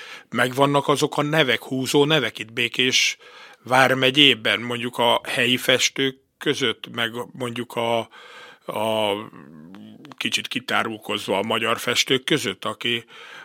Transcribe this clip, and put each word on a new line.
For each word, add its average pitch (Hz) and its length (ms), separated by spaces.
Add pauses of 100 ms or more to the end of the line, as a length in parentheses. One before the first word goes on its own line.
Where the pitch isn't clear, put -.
(300)
Megvannak 135 580
azok 143 300
a 147 40
nevek, 147 400
húzó 131 420
nevek 143 340
itt 110 140
Békés 123 640 (460)
vármegyében, 131 960
mondjuk 120 380
a 120 260
helyi 123 320
festők 131 600 (220)
között, 120 560
meg 117 180 (200)
mondjuk 123 440
a, 117 220 (760)
a 110 400 (1040)
kicsit 113 320
kitárulkozva 107 920
a 101 40
magyar 113 360
festők 123 460
között, 113 400
aki, 117 400 (400)